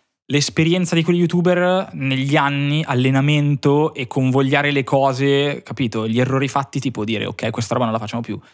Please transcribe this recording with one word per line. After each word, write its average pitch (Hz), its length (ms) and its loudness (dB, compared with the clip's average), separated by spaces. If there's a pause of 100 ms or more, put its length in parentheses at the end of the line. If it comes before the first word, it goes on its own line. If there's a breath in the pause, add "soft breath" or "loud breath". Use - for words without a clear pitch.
(260 soft breath)
l'esperienza 165 720 0
di 165 80 2
quegli 175 160 2
youtuber 180 760 2
negli 135 440 -2
anni, 143 480 0
allenamento 143 1080 2
e 127 140 -6
convogliare 139 640 2
le 139 120 0
cose, 139 800 0
capito? 113 440 -4
Gli 113 120 0
errori 131 280 0
fatti, 139 320 -4
tipo 117 240 -4
dire, 107 220 -4
"Ok, 101 240 -6
questa - 240 -4
roba 123 120 0
non 113 80 -2
la 110 60 -2
facciamo 110 220 -8
più, 110 180 -8 (140 soft breath)